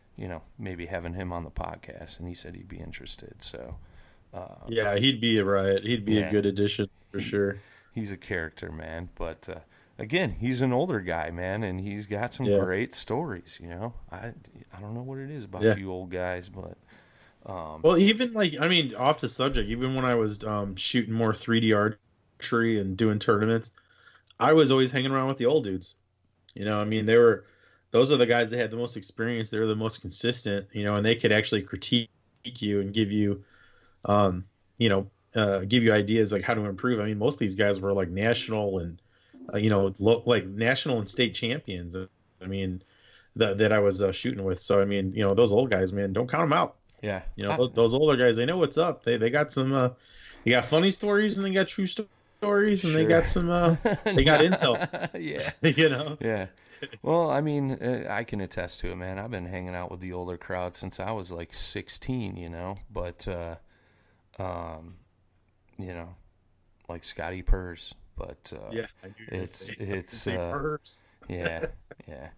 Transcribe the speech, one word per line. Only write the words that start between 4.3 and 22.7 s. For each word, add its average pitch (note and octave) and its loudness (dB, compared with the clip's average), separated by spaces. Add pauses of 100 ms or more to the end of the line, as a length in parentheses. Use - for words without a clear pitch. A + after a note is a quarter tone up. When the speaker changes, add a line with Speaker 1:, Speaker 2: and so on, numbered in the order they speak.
Speaker 1:
uh, F#2+ -14
Speaker 2:
Yeah, G#2 0
he'd B2 2
be A2+ 4
a G2 2
riot. G2 2
He'd A2 -2
be G#2+ 2
Speaker 1:
Yeah. G2 2
Speaker 2:
a E2 -6
good G#2 2
addition G2+ 0 (240)
for G2+ -8
Speaker 1:
He, - -4
Speaker 2:
sure. G2+ -2 (280)
Speaker 1:
he's G#2+ -6
a F#2 -10
character, E2 -8
man. E2 -10
But, E2 -10
uh, E2+ -12 (380)
again, C#3 -2
he's B2 -2
an C3 2
older C3+ 0
guy, E2 -4
man, F#2 -6
and F#2 -6
he's G2+ -8
got G#2 -6
some B2+ -6
Speaker 2:
Yeah. G2+ 4
Speaker 1:
great F#2+ 0
stories. A#2 -6
You E2+ -14
know, G#2 -10 (180)
I, G#2 -12 (400)
I F2 -18
don't G#2 -12
know A#2+ -8
what C3+ -10
it C3+ -12
is C#3+ -10
about G2 -6
Speaker 2:
Yeah. G#2+ 6
Speaker 1:
you F#2+ -8
old F#2 -10
guys, F2+ -6
but, F#2 -16 (680)
um, D#2+ -10
Speaker 2:
Well, E3+ 6
even, A3 4
like, F#3 0
I D#3+ 2
mean, D#3+ 2
off C3+ 2
the A#2+ -2
subject, B2+ 0
even C3 -2
when B2+ 0
I B2 4
was, G#2+ 0
um, G2+ -4
shooting A2 -2
more A2+ 2
three A#2 0
D A2 4
archery A2+ 0